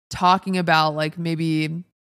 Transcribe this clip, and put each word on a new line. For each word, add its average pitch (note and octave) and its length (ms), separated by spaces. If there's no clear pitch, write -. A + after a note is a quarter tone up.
talking F#3 480
about, D#3+ 380
like, D#3 220
maybe E3 680